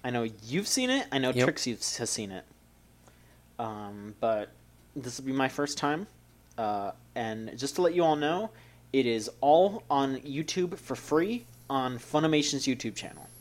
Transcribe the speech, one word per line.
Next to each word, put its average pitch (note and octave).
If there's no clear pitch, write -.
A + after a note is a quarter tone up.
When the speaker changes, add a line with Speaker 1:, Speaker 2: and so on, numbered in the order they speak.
Speaker 1:
I B2
know A#2
you've E3
seen B3+
it. C4+
I C3+
know B2+
Speaker 2:
Yep. B2
Speaker 1:
Trixie -
s-, -
has A#2
seen G#2
it. F#2+
Um, G#2
but A2
this B2
will C3+
be C3
my C3+
first C#3+
time. D3+
Uh, G#2
and A2+
just C3+
to F#3
let E3+
you F3
all D#3
know, E3+
it C3+
is A2+
all F3+
on C#3
YouTube D#3+
for -
free F#3+
on B2+
Funimation's D3+
YouTube B2
channel. -